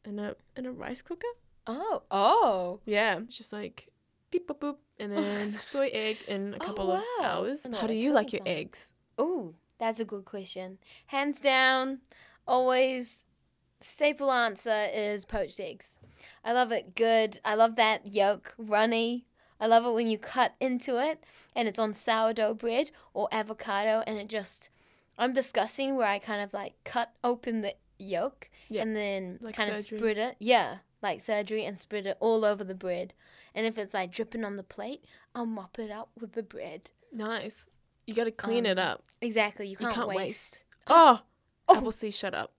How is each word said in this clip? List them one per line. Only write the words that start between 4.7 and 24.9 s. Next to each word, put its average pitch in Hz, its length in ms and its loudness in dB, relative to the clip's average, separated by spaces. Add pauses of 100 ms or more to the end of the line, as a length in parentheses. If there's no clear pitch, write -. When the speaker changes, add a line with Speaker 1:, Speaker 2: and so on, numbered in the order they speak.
Speaker 1:
and 208 100 -6
then 208 420 -2
Speaker 2:
<laughs> - 20 -8
Speaker 1:
soy 277 380 -2
egg 220 260 -4 (100)
in 202 260 -4
a - 20 -12
Speaker 2:
Oh, - 100 -8
Speaker 1:
couple 196 260 -2
of 392 100 0 (160)
Speaker 2:
wow. 320 60 -2
Speaker 1:
hours. 247 400 -4
Speaker 2:
I 254 60 -12
know 226 80 -6
Speaker 1:
How - 60 -2
Speaker 2:
what 220 40 -2
Speaker 1:
do 226 60 0
Speaker 2:
a - 20 -2
Speaker 1:
you 254 160 2
like 220 200 2
your - 80 -6
Speaker 2:
cooker's 202 120 -4
on. 156 60 -2
Speaker 1:
eggs? - 340 -14 (280)
Speaker 2:
Ooh, 269 340 -2 (260)
that's 226 180 -2
a 226 60 -4
good 208 200 -10
question. 190 540 -12 (280)
Hands 277 340 -2
down, 262 640 4 (440)
always 254 680 2 (640)
staple 294 500 0
answer 220 640 0
is 208 300 -2
poached 196 340 -4
eggs. 175 280 -10 (580)
I 226 80 -2
love 247 180 2
it 196 240 -4
good. 226 500 2
I 214 120 0
love 226 180 6
that 220 320 2
yolk 202 500 0
runny. 226 680 0 (340)
I 220 60 0
love 226 180 8
it 240 80 0
when 233 140 2
you 220 120 0
cut - 420 0
into 254 440 0
it 311 200 -4 (320)
and 233 120 0
it's 196 100 -4
on 214 160 0
sourdough 220 600 2
bread 233 360 0 (240)
or 202 180 -2
avocado 220 720 0
and 220 120 -6
it 208 100 -10
just, 214 420 -8 (480)